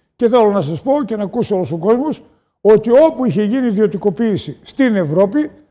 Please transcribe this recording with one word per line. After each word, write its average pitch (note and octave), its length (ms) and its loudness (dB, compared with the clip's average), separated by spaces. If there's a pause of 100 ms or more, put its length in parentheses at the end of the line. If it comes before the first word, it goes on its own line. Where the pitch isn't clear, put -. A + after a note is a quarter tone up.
(160)
Και A#3+ 140 0
θέλω A3 220 4
να G3+ 100 -2
σας D3+ 200 -6
πω C#4+ 220 0
και A3 120 -6
να G#3 80 -6
ακούσει G#3 300 -4
όλος F3 180 -2
ο E3+ 60 -6
κόσμος A#3+ 460 -2 (380)
ότι G#3+ 300 4
όπου C4 340 4
είχε G3+ 180 0
γίνει A#3+ 240 -2
ιδιωτικοποίηση G3+ 960 -2
στην B3 340 0
Ευρώπη, G3 560 0 (200)